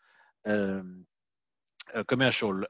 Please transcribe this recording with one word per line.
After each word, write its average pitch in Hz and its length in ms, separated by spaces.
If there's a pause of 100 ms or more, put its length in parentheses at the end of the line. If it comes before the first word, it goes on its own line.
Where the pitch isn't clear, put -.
(460)
um, 95 600 (880)
a 107 120
commercial, 117 640